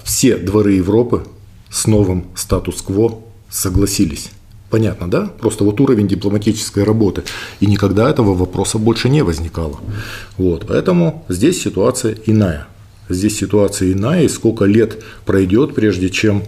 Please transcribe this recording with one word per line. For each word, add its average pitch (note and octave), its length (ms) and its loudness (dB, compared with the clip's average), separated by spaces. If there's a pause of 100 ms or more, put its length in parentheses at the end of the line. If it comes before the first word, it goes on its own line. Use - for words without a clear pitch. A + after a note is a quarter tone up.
все A#2 320 2
дворы G2 380 2
Европы G2+ 500 2 (460)
с - 180 -2
новым F#2 380 2 (100)
статус-кво G2 840 -2 (320)
согласились. F#2+ 800 -2 (400)
Понятно, G#2+ 400 0
да? E3+ 160 0
Просто - 380 -2
вот G#2 180 0
уровень A2+ 260 4
дипломатической G2+ 760 0
работы. G#2+ 400 0 (360)
И - 60 2
никогда G2+ 420 2
этого C3 240 2
вопроса F#2 460 -2
больше A2+ 320 2
не D3 120 4
возникало. E2 560 -4 (600)
Вот. F2 280 0
Поэтому G#2+ 640 0
здесь F2+ 320 0
ситуация G#2+ 640 -2
иная. G2 420 0 (440)
Здесь F#2+ 260 -2
ситуация F#2+ 560 0
иная, B2 300 0
и A#2+ 60 4
сколько - 360 0
лет G#2+ 400 2 (220)
пройдёт, G2+ 480 2
прежде F#2+ 340 0
чем G#2 400 0